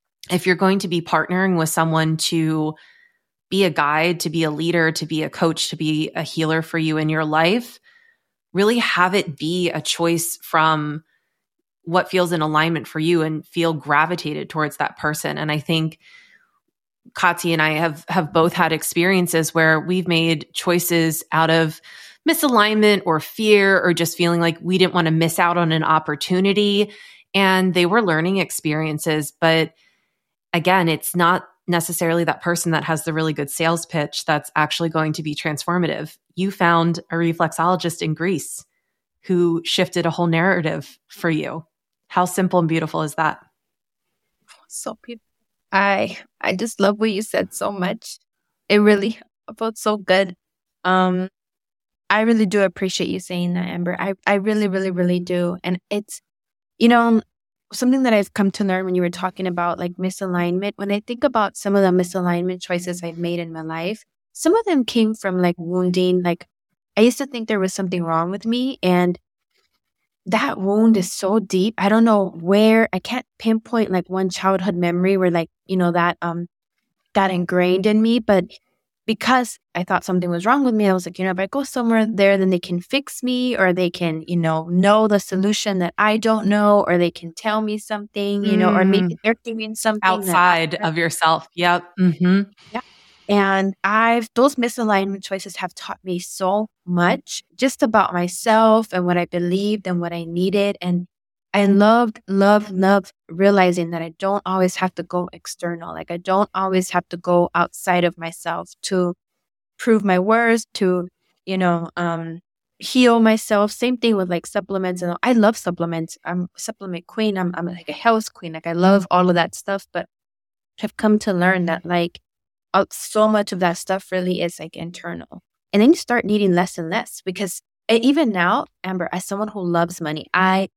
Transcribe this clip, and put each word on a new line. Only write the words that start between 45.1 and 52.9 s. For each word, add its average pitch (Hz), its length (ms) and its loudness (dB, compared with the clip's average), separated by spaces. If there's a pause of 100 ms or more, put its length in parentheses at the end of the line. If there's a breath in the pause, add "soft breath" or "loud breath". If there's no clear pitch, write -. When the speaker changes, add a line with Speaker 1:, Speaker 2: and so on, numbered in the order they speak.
Speaker 2:
I, 196 460 0 (220)
I - 140 -2
just 220 240 -6
love 208 220 2
what 220 100 2
you 202 120 -4
said 190 300 -4
so 202 200 -6
much. 196 460 -6 (500)
It 208 100 4
really 208 400 4 (400)
felt 226 180 -6
so 214 200 -2
good. 190 400 0 (480)
Um, 185 440 2 (800)
I 208 120 2
really 220 260 4
do 202 160 2
appreciate - 480 -2